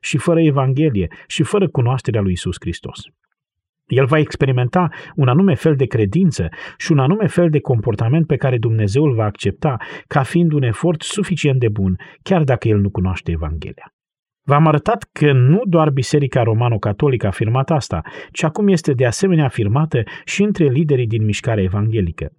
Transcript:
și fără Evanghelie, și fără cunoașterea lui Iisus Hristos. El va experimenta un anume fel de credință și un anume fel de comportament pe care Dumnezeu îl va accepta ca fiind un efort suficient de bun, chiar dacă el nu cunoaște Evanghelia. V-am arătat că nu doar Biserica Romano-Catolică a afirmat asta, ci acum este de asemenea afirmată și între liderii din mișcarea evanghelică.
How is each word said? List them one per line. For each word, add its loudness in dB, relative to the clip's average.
și -4
fără 2
Evanghelie, 0
și -2
fără 0
cunoașterea -2
lui 0
Iisus -4
Hristos. -10
El 2
va 2
experimenta 0
un 2
anume 4
fel 2
de 0
credință 0
și -4
un 4
anume 2
fel 2
de 2
comportament 0
pe 0
care 0
Dumnezeu 0
îl 2
va 0
accepta -4
ca 0
fiind 2
un 0
efort -2
suficient -2
de 2
bun, 0
chiar 0
dacă 0
el 4
nu 2
cunoaște -4
Evanghelia. -8
V-am 4
arătat 0
că 2
nu 4
doar 4
Biserica 0
Romano-Catolică 0
a 0
afirmat -2
asta, -2
ci -8
acum 0
este 2
de 0
asemenea 2
afirmată 0
și -2
între 2
liderii 0
din -2
mișcarea 0
evanghelică. -2